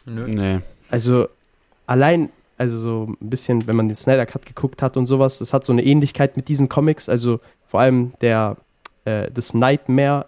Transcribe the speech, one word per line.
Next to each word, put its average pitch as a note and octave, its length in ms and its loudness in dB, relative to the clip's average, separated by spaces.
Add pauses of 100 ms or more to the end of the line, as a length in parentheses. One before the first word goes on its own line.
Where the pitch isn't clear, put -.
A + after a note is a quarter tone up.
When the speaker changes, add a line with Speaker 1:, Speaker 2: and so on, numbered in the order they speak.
Speaker 1:
Nö. A#2 200 -10
Speaker 2:
Nee. G2 340 -2 (300)
Speaker 3:
Also A#2+ 380 2 (580)
allein, D3 440 2 (260)
also A#2 220 -4
so A2+ 420 -6
ein G#2+ 100 -12
bisschen, A#2+ 360 -2
wenn A2+ 100 0
man A2+ 120 2
den G#2+ 60 -4
Snyder C3 320 2
Cut - 200 -12
geguckt - 360 -6
hat C3 140 -2
und B2+ 100 0
sowas, C3+ 320 0
das - 140 -8
hat C3+ 140 0
so C3 60 2
eine A#2+ 120 2
Ähnlichkeit C#3+ 540 2
mit - 100 -10
diesen C#3 220 0
Comics, D3+ 380 0
also A#2+ 320 0 (260)
vor F#2+ 140 0
allem B2 320 2 (100)
der, A2 340 0 (480)
äh, G#2+ 260 -4
das A#2+ 240 -10
Nightmare, C#3 720 2